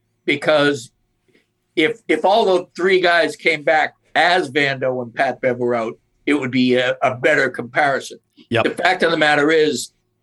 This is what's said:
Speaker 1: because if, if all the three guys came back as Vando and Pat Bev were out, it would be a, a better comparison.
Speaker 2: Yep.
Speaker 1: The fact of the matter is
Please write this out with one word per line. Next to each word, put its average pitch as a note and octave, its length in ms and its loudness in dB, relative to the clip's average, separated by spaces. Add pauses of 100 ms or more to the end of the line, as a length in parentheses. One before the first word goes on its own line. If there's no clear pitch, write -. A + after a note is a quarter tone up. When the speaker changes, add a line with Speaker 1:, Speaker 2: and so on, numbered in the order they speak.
(260)
Speaker 1:
because C#3+ 680 0 (840)
if, D#3 320 0
if D#3 180 0
all G#3 200 4
the F3+ 300 0
three F#3 260 2
guys E3+ 340 0
came D#3 280 -2
back D3+ 320 0 (200)
as E3 340 2
Vando C3 540 -2
and A#2 100 -14
Pat C3 280 -4
Bev B2+ 160 -2
were A#2+ 180 -2
out, A#2 240 -6 (260)
it C#3+ 80 0
would C3 180 -2
be B2+ 240 2
a, B2+ 260 0
a C3 140 0
better C#3+ 340 0
comparison. C3 720 -4 (300)
Speaker 2:
Yep. A2+ 140 2
Speaker 1:
The C#3 80 2
fact - 320 0
of E3+ 80 2
the E3 60 0
matter D3+ 340 2
is D3+ 400 0 (320)